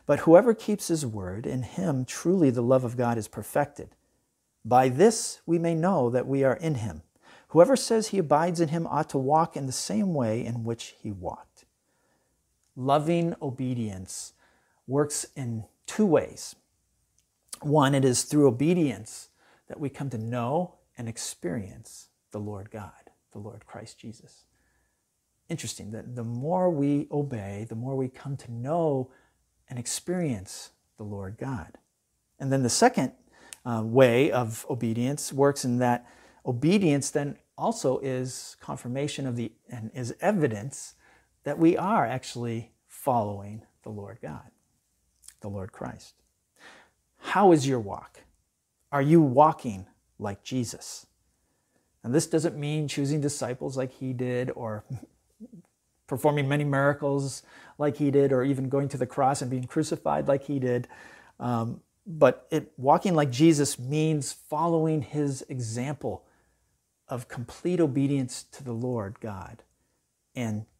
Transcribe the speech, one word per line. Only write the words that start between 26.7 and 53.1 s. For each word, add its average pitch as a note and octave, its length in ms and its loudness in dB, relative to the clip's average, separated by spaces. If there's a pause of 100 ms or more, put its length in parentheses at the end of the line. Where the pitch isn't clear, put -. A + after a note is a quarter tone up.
obey, A2 600 -4
the A#2 60 -8
more B2+ 200 -6
we C3 140 -2
come C#3 280 -10
to - 140 -16
know C3+ 580 -2 (600)
and B2 100 -10
experience C#3+ 920 -6 (260)
the A2+ 60 -12
Lord G2+ 340 -8
God. A#2+ 400 -8 (600)
And C3+ 120 -2
then C3+ 120 4
the A#2+ 60 2
second, A3+ 440 2 (500)
uh, A2+ 220 -2
way B2 460 6
of A#2 380 -2
obedience A#2+ 640 -4
works C#3 320 2
in B2 140 0
that B2 280 2 (400)
obedience C#3+ 640 2
then C#3+ 280 -4 (200)
also D3 420 0
is B2+ 600 -6
confirmation C#3 640 -6
of A#2+ 120 -4
the, A2+ 160 -6 (160)
and A2 240 -12
is B2 260 -8
evidence C#3 760 -2 (480)
that C#3+ 160 -4
we E3 180 6
are F#3 280 2
actually A#2 680 -6 (160)
following G#2 760 -2 (220)
the - 60 -14
Lord G2+ 320 -14
God, - 280 -14 (920)
the G#2+ 60 -12
Lord G2 240 -10
Christ. - 440 -14 (1040)
How F#3+ 320 6
is C#3 160 6
your C3 120 0
walk? - 420 -12 (720)
Are C#3+ 100 2
you D#3+ 200 8
walking C3+ 640 4 (320)
like G2+ 260 -8
Jesus? - 600 -6 (1000)
And A#2 100 -2
this D#3+ 140 2
doesn't D#3+ 300 0
mean D3 300 -4
choosing C#3+ 340 -2